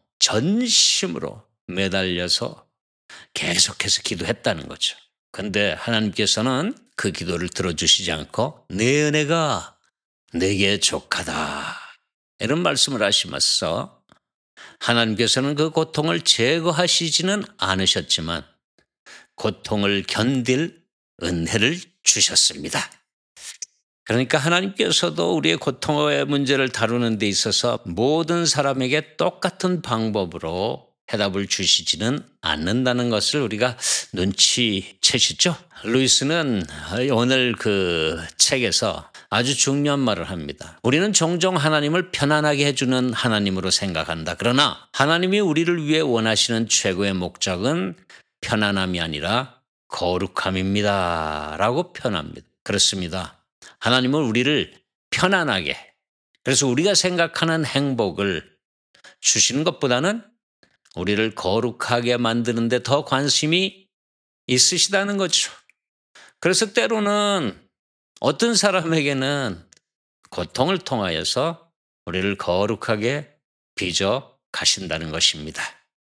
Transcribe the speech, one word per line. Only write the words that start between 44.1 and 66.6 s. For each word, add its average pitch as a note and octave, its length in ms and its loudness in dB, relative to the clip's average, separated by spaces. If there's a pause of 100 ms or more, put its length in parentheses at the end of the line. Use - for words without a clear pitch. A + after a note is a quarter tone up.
그러나 B2 540 0
하나님이 E3+ 480 2
우리를 E3 460 0
위해 D#3 140 2
원하시는 A2+ 680 0
최고의 G2 460 0
목적은 G#2+ 800 -2 (460)
편안함이 G2 600 0
아니라 E2 600 -4 (280)
거룩함입니다."라고 F#2 2000 -2
표현합니다. E2 540 -6 (180)
그렇습니다. F#2 720 -2 (420)
하나님은 B2+ 440 4
우리를 B2 500 0 (360)
편안하게, C#3 640 0 (680)
그래서 C#3 220 2
우리가 D#3+ 280 2
생각하는 E3 720 0
행복을 G#2+ 800 0 (760)
주시는 B2+ 440 2
것보다는 D#3 580 0 (720)
우리를 G#2 380 0
거룩하게 A#2+ 800 0
만드는 A#2 520 0
데 A#2+ 140 0
더 C#3+ 220 2
관심이 D#3 840 0 (580)
있으시다는 G3 720 2
거죠. - 360 0 (880)
그래서 F#3 320 2